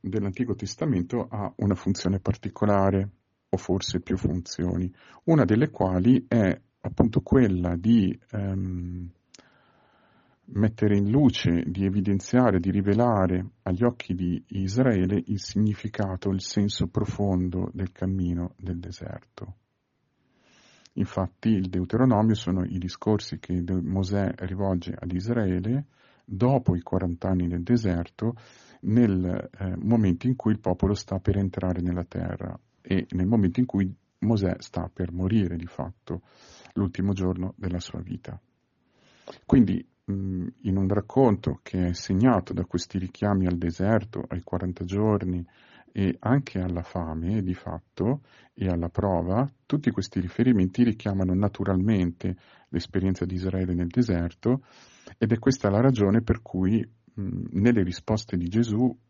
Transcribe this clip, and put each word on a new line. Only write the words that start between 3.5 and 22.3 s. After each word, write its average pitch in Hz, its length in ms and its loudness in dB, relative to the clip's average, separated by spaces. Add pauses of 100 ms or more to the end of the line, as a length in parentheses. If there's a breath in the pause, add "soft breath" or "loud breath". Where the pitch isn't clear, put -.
o 95 80 0
forse 92 420 -2
più - 160 -4
funzioni, 90 720 -2 (340 loud breath)
una 156 200 6
delle 107 240 4
quali 95 580 2
è 107 320 2 (220)
appunto 113 400 2
quella 92 560 2
di, 104 420 4 (120)
ehm, 90 800 -6 (1400 soft breath)
mettere 104 420 2
in 101 140 2
luce, 110 560 4
di 95 180 -2
evidenziare, 98 760 2
di 92 100 0
rivelare 98 760 2 (160)
agli 95 220 0
occhi 120 300 -2
di 90 340 -2
Israele 101 800 0
il 104 120 -4
significato, 104 920 -2
il 95 100 0
senso 101 460 -2
profondo 92 880 -2
del 95 180 -6
cammino 90 640 -4
del 90 220 -8
deserto. 92 800 -14 (1400 soft breath)
Infatti - 540 -4
il 95 200 2
Deuteronomio 107 680 2